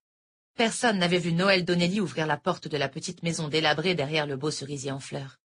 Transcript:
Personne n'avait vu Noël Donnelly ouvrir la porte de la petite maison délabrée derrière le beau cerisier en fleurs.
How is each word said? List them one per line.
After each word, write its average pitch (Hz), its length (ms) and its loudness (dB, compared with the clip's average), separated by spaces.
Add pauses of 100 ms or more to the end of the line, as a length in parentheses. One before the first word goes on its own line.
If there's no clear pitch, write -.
(560)
Personne 226 440 2
n'avait 175 200 4
vu 170 140 0
Noël 185 320 4
Donnelly 175 340 2
ouvrir 156 280 -2
la 147 100 0
porte - 320 -4
de 147 80 -2
la 139 100 0
petite 165 360 -10
maison 165 260 -2
délabrée 156 440 2
derrière 151 320 0
le 139 120 -4
beau 147 140 -2
cerisier 139 380 -8
en 135 120 -6
fleurs. 139 360 -10 (120)